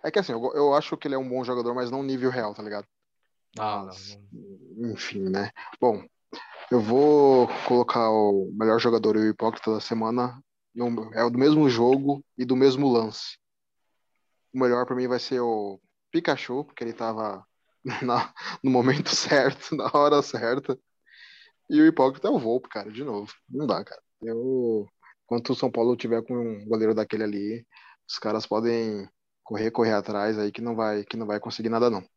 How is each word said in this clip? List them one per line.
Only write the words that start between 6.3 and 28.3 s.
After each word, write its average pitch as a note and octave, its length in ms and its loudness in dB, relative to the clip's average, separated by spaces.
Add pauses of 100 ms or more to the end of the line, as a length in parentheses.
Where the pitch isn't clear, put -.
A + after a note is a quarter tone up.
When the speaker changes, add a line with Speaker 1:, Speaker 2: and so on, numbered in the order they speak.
Speaker 1:
eu B2 100 4
vou C3+ 680 6 (180)
colocar A#2+ 440 2
o G#2 440 2
melhor A2 240 4
jogador A2+ 380 2
e G#2+ 40 4
o A2 80 4
hipócrita A2 440 -2
da A2 80 -2
semana. A#2+ 600 -4 (340)
No, A#2 400 -4
é A2 100 2
o A#2+ 60 2
do A#2+ 80 -2
mesmo D3+ 300 6
jogo C3+ 560 2 (120)
e B2+ 80 -4
do B2+ 120 0
mesmo C3+ 340 4
lance. A2+ 480 -2 (1120)
O C3 60 -6
melhor B2 280 2
pra B2 100 -4
mim B2+ 100 -2
vai B2 120 -2
ser B2 220 -4
o G#2+ 400 -4 (300)
Pikachu, D3 540 -2
porque - 200 -14
ele A#2 80 -8
tava A2 520 -6 (400)
<laughs> A2 180 -8
na, A#2+ 300 -2 (300)
no C3+ 80 2
momento B2+ 400 2
<laughs> - 40 0
certo, C#3 600 0
na A2+ 160 -4
hora D3 300 4
certa. B2 560 -4 (880)
E D3+ 120 4
o D#3 60 10
hipócrita C#3 420 4
é - 20 2
o C4 80 2
Volpe, B2 300 -2
cara, G#2 220 -12
de A2+ 140 -12
novo. G#2 280 -8 (160)
Não C3+ 180 -6
dá, G2+ 180 -2
cara. - 160 -18 (220)
Eu, A#2 640 -2 (380)
enquanto A#2+ 260 -4
o C3 40 2
São B2 160 -2
Paulo A#2 260 2
tiver A#2 260 -2
com B2 120 -8
um A2+ 320 -6
goleiro A2 280 2
daquele G#2+ 300 -2
ali, G#2+ 420 -6 (420)
os - 100 -10
caras A2 280 -4